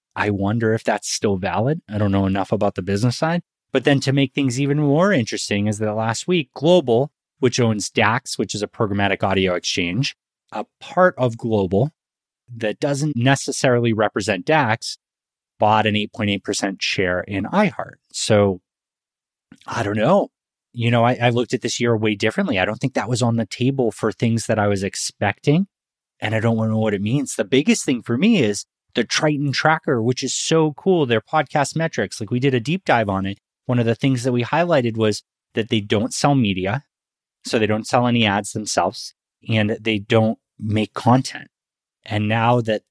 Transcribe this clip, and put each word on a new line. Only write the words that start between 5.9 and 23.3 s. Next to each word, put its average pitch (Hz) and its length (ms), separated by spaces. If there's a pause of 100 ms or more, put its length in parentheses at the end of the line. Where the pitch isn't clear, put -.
last 110 340
week, 175 260
Global, 139 560 (280)
which 127 200
owns 110 320
DAX, 113 480
which 107 160
is 104 80
a 104 60
programmatic 101 540
audio 95 320
exchange, 90 600 (380)
a 107 140 (140)
part - 360
of 120 220
Global 104 540 (640)
that 107 240
doesn't 143 380
necessarily 123 800
represent 101 500
DAX, 139 540 (600)
bought 107 280
an 104 100
eight 104 160
point 104 160
eight 101 160
percent 98 380
share 90 380
in 101 240
iHeart. 175 500 (180)
So 101 480 (1080)
I 117 160
don't 104 140
know. 151 320 (460)
You 117 160
know, 117 140
I, 123 100
I 120 160
looked 120 240
at 120 80
this - 180
year 117 160
way 107 180
differently. 110 440
I 92 60
don't 107 120
think 131 180
that 107 140
was 123 140
on 117 140